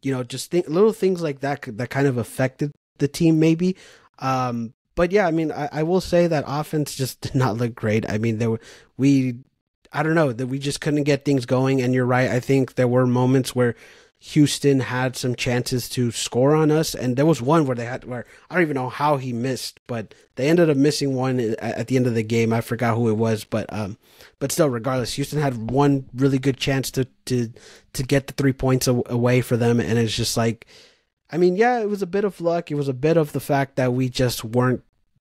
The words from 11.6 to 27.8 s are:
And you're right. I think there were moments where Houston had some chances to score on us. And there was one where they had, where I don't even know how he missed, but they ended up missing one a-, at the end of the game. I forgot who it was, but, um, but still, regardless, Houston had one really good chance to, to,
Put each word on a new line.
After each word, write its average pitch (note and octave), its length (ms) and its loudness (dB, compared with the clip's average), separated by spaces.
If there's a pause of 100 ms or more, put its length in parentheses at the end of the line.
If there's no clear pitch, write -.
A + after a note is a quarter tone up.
And B2+ 120 0
you're B2+ 120 2
right. B2 240 2
I B2 120 0
think C3+ 340 0
there B2+ 120 2
were B2+ 200 4
moments B2+ 480 2
where B2 200 2 (440)
Houston C#3+ 600 2
had B2+ 360 -2
some B2 200 -4
chances B2 540 -2
to A#2+ 200 0
score C3+ 460 2
on D#3 160 4
us. D#3 240 0
And B2 200 -2
there C#3 120 2
was D3 120 4
one D3 280 2
where B2+ 80 0
they A#2 100 -6
had, B2+ 200 -10
where A#2+ 200 -10 (240)
I D#3+ 60 -6
don't F3+ 80 4
even D3+ 100 -2
know B2+ 160 -4
how D3 280 0
he C3 140 -6
missed, A#2+ 540 -6
but A2+ 300 -10 (200)
they C3+ 140 0
ended E3 220 4
up C#3 60 2
missing C#3+ 360 2
one B2+ 260 0
a-, A2+ 240 -2
at A#2 240 -4
the C3 80 0
end B2+ 120 4
of A2+ 80 0
the A2+ 80 0
game. A2+ 280 2
I A#2 100 2
forgot A#2 340 -2
who A#2 140 0
it G#2+ 80 0
was, A2+ 260 0
but, - 280 -6
um, G2+ 280 -8 (400)
but C#3 120 -4
still, D#3 180 2
regardless, A#2+ 440 -4
Houston C#3 260 -4
had A#2+ 300 -4
one C#3 460 2
really C3+ 240 2
good C3 180 -2
chance C3+ 340 -2
to, C3 140 -2 (200)
to, A#2+ 240 -2 (440)